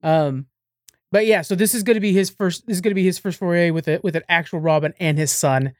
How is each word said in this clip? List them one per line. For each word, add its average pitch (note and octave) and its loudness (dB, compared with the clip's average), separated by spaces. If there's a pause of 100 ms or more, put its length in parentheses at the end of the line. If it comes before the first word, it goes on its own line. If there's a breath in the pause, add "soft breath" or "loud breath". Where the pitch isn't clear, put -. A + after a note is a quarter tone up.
Um, D3 0 (640)
but G#3+ 2
yeah, G#3+ 4
so G3 -4
this G3+ 0
is A3+ -4
gonna A3+ 2
be G3+ 0
his F#3+ 2
first, F#3 -4
this A3+ -4
is F#3 -4
gonna G#3 0
be F#3 0
his F3+ 0
first F3+ -6
foray F3 0
with D#3+ -2
a, D#3 0
with F3 -2
an D#3+ -4
actual E3 0
Robin D#3 0
and D#3 0
his D3+ -2
son C3+ 0